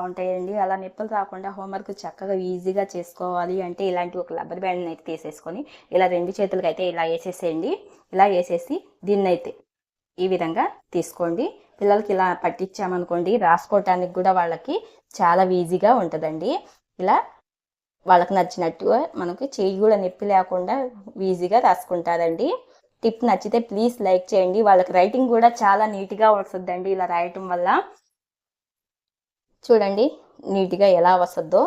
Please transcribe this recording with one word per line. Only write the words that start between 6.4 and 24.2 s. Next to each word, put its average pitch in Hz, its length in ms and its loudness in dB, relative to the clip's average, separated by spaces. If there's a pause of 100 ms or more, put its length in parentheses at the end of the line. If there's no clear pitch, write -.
ఇలా 170 160 -2
వేసేసేయండి. 165 680 -4 (400)
ఇలా 190 140 4
వేసేసి 180 500 0 (280)
దీన్నైతే 190 480 0 (680)
ఈ 185 100 0
విధంగా 175 380 -2 (240)
తీసుకోండి. 175 560 -4 (280)
పిల్లలకి 208 380 2
ఇలా 185 140 2 (100)
పట్టించామనుకోండి, 180 1000 -4
రాసుకోవటానికి 180 760 0
కూడా 185 200 2
వాళ్ళకి 170 420 -2 (400)
చాలా 180 380 4
ఈజీగా 180 420 2
ఉంటదండి. 160 560 -4 (480)
ఇలా 196 180 2 (880)
వాళ్ళకి 175 280 4
నచ్చినట్టుగా 180 640 0 (160)
మనకి 185 320 -6
చెయ్యి 196 320 -2
కూడా 214 180 4
నొప్పి 185 300 -4
లేకుండా 185 480 0 (480)
ఈజీగా 185 380 2
రాసుకుంటారండి. 170 880 0 (540)
టిప్ 226 220 -2
నచ్చితే 220 360 0
ప్లీజ్ 233 400 -2
లైక్ 185 260 2